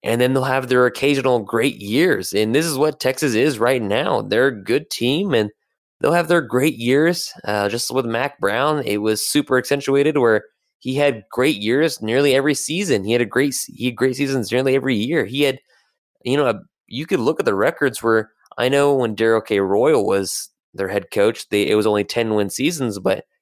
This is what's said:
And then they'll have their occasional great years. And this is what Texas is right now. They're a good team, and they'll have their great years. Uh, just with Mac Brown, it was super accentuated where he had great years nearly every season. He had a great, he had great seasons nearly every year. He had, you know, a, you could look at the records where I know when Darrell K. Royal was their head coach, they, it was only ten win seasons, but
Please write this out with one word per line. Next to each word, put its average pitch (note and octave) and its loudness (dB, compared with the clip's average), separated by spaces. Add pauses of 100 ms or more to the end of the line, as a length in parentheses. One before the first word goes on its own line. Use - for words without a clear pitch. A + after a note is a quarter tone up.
And A#2 0
then B2+ 4
they'll C3 2
have C3 -2
their B2 4
occasional C3 2
great A2+ -2
years. A2 0
And G#2+ 0
this D#3 2
is D#3 -4
what D3+ 0
Texas C3 -2
is B2+ 2
right A#2+ 0
now. G#2+ -2
They're G#2 2
a A2 -4
good D3 -2
team, D3 -2
and G#2+ 2 (500)
they'll D3 2
have E3+ 2
their F3 4
great C3 0
years. C#3+ 0 (100)
Uh, G#2 0
just A#2 -4
with B2+ -2
Mac A#2 -4
Brown, C3 0
it G#2 -2
was G#2+ -2
super C#3 0
accentuated C#3 0
where A2+ 2 (340)
he B2+ -8
had C3+ 0
great B2+ 0
years B2+ 0
nearly B2+ 2
every C#3 2
season. D#3 -2
He G#2+ -2
had A#2+ 2
a A#2+ 0
great, C3 -2 (140)
he - -12
had B2 -2
great B2+ 0
seasons C3+ -2
nearly C3 0
every C3+ 0
year. A#2+ -2
He C3 -2
had, C3+ 0 (640)
you C3 0
know, C#3 2
a, G#2 -2 (320)
you C#3 -8
could F3+ -2
look C#3+ 0
at D#3 0
the G#2+ 2
records A#2+ 0
where A2 2 (260)
I A#2+ 0
know C#3+ 4
when A#2+ 0
Darrell A2+ 2
K. G2+ 0
Royal G#2 2
was G2 -2 (260)
their F#2+ -4
head G2 -6
coach, A2 0
they, G#2 0
it G#2+ 2
was G#2+ 2
only G#2 2
ten A2 -2
win G2+ -2
seasons, C3 -4
but - -4 (160)